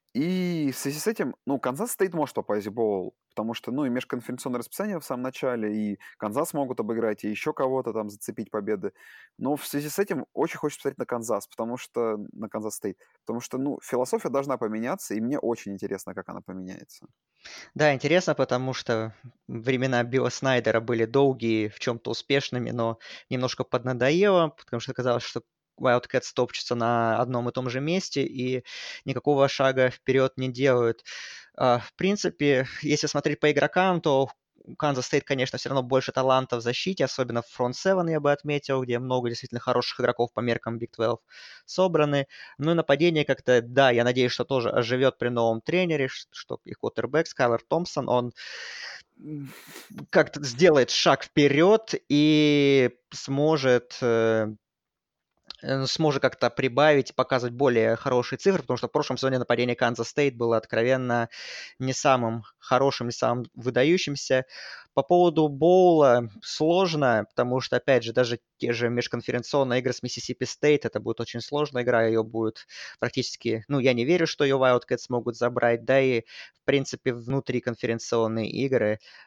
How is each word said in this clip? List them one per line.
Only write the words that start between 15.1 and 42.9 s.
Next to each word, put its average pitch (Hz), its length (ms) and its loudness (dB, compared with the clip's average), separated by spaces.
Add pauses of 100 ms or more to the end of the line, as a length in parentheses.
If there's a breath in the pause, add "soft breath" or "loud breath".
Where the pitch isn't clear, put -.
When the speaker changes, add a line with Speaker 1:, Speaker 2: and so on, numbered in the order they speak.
Speaker 1:
и 107 60 -4
мне 123 200 -2
очень 110 340 -4
интересно, 98 400 -8
как 95 160 -12
она 92 120 -14
поменяется. - 640 -16 (680 loud breath)
Speaker 2:
Да, 147 200 4
интересно, 156 400 2
потому 131 400 0
что 110 400 -4 (340 soft breath)
времена 123 560 0
Билла 123 260 0
Снайдера 120 500 0
были 113 260 -2
долгие, 117 600 2
в 104 120 -16
чём-то 120 320 -6
успешными, 127 600 -2
но 113 260 -2 (320 loud breath)
немножко 127 340 -4
поднадоело, 151 840 2 (100)
потому - 220 -8
что 127 140 -10
казалось, 120 300 -2
что - 180 -10 (380)
Wildcats 123 540 0
топчутся - 400 -4
на 117 460 0
одном 123 280 -2
и 117 40 -4
том 127 180 -6
же 127 100 -4
месте 156 420 -2
и 127 420 -4 (420 loud breath)
никакого 139 420 2
шага 131 420 2
вперёд 131 480 0
не 131 120 -4
делают. 123 540 2 (520 loud breath)
А, 123 240 2
в - 160 -16
принципе, 147 720 0 (160 loud breath)
если 147 260 0
смотреть 143 320 -2
по 151 120 4
игрокам, 170 480 2
то 135 280 2 (360)
у - 120 -18
Канзас 139 300 -2
Стейт, 143 180 0
конечно, 127 340 -2
всё 139 120 -8
равно 135 120 0
больше 127 300 0
талантов 131 480 2
в - 20 -6
защите, 139 420 -2
особенно 123 380 -2
в - 60 -20
фронт 123 280 -2
севен, 185 320 0
я 160 120 0
бы 143 120 2
отметил, 143 520 -2
где 120 160 0
много 127 300 -2
действительно 120 300 -8
хороших 123 400 0
игроков 120 340 0
по 110 60 -2
меркам 117 380 -2
Big 117 200 -10
twelve 117 200 0 (480 loud breath)
собраны. 151 600 2 (320 loud breath)
Ну 151 140 0
и - 20 2
нападение 156 500 4